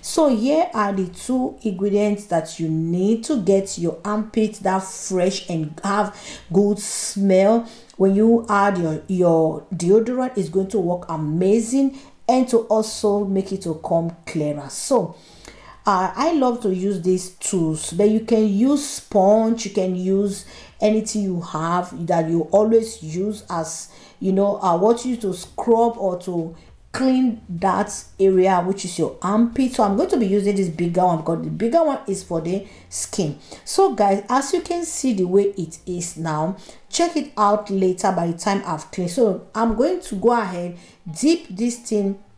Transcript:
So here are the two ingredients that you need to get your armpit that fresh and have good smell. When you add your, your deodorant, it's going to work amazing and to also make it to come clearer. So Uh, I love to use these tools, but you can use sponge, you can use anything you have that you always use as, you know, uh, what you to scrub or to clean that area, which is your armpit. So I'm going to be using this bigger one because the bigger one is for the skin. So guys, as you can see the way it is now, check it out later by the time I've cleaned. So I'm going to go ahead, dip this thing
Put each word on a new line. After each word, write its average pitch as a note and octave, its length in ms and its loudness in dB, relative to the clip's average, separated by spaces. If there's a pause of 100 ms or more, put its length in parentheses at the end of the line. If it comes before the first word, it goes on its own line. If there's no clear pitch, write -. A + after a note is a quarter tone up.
So D4 340 2
here D4+ 400 2
are G3+ 180 0
the F#3+ 160 -2
two B3+ 540 -4
ingredients G3+ 640 0
that D#3+ 320 -4
you E3 100 -2
need F3 560 0
to C#4 180 -2
get G3 360 0
your E3+ 260 -2
armpit G#3+ 520 -2
that F#3+ 260 -2
fresh - 680 -4
and D#3+ 360 -6
have G#3 320 -2 (360)
good G3+ 260 4
smell. G3 920 2 (280)
When G3 180 4
you A3+ 340 6
add G3+ 300 2
your, D#3 300 -2
your E3 680 2
deodorant, A3+ 640 2
it's F3 100 -4
going F#3+ 200 0
to A3 100 -2
work F3 300 -2
amazing G#3 920 0 (300)
and B3+ 200 2
to A#3 100 2 (100)
also G#3+ 560 0
make F#3+ 280 -2
it F#3 100 -6
to E3 120 -4 (100)
come E3+ 400 -2
clearer. D3 460 -4
So - 460 -2 (720)
Uh, F#3+ 280 2
I D#4 180 0
love B3 300 2
to F#3+ 120 0
use F#3+ 280 -2
these F#3 280 0
tools, D#3+ 640 -2
but G3 160 2
you A3 120 4
can A3+ 280 2
use C4 400 2
sponge, A3 760 2
you G3 80 -8
can F#3 240 0
use F#3+ 480 0 (360)
anything G#3+ 420 0
you F#3 180 -2
have E3+ 680 -4
that E3 220 0
you E3 140 2 (100)
always A3 500 2
use F#3+ 480 -6
as, E3 400 -6 (280)
you F#3+ 140 0
know, G3+ 300 2
uh, F3+ 140 2
what A3+ 280 2
you B3 120 -2
to G3+ 180 -4
scrub A3+ 640 0
or F3+ 220 -2
to E3 340 -6 (380)
clean B3+ 560 0
that F#3+ 560 -2 (140)
area, F#3+ 420 4
which F#3 240 -2
is - 140 -8
your - 240 -2
armpit. A#3 500 2
So A#3 120 2
I'm G3 120 2
going F4 140 0
to F4 60 0
be A#3 100 2
using G3 300 2
this F#3+ 120 0
bigger F3 360 0
one F3 140 2
because D#3+ 260 -4
the D#3 60 -6
bigger A#3 340 2
one C#4 220 0
is G3 180 -4
for E3+ 160 -4
the F3+ 260 -4 (220)
skin. - 500 -4 (260)
So F#4+ 300 2
guys, G3+ 340 2
as C#4 240 0
you F4 80 0
can F4 240 -4
see C4+ 280 -2
the F#3 120 0
way G3 320 2
it D#3+ 300 -8
is F3 300 -8
now, D#3+ 400 -2 (320)
check E4+ 280 0
it - 200 -6
out G#3 340 2
later F#3+ 420 0
by F3 140 0
the E3+ 100 -4
time G3 300 -2
I've D#3 240 -8
cleaned. F3 220 -4
So F3 420 0
I'm A3 220 0
going E4+ 240 -2
to - 160 -10
go A3 160 2
ahead, F3+ 440 -4 (440)
dip E4 280 2
this A#3 300 -4
thing G3+ 440 -4 (160)